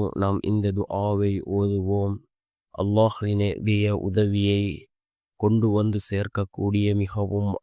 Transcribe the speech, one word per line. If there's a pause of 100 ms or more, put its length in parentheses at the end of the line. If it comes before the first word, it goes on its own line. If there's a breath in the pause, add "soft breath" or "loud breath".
(160)
நாம்
இந்த
துஆவை (200)
ஓதுவோம். (600)
அல்லாஹ்வினுடைய (140)
உதவியை (800)
கொண்டு
வந்து
சேர்க்கக்கூடிய
மிகவும் (120)